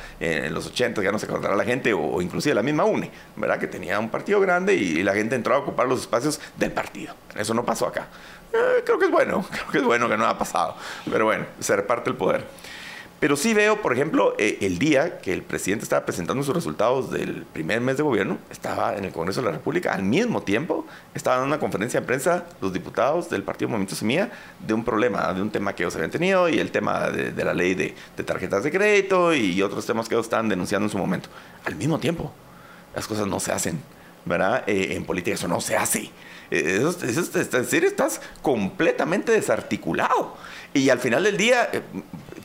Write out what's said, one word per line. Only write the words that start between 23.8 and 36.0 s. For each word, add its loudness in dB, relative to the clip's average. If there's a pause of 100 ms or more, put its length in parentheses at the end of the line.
Semilla 0 (300)
de -2
un 0
problema, 0
de -2
un -2
tema -2
que -4
ellos -2
habían -2
tenido 2
y 2
el -2
tema 0
de, -2
de -2
la 0
ley 2
de, -2 (200)
de -6
tarjetas -2
de 0
crédito 4
y 2
otros 0
temas -2
que 0
ellos 2
estaban 0
denunciando 0
en 0
su -2
momento. -2 (360)
Al -6
mismo 0
tiempo, -2 (640)
las -6
cosas -2
no -2
se -4
hacen, -2 (440)
¿verdad? 2
Eh, 0
en -6
política -2
eso -4
no 0
se -2
hace. -2 (400)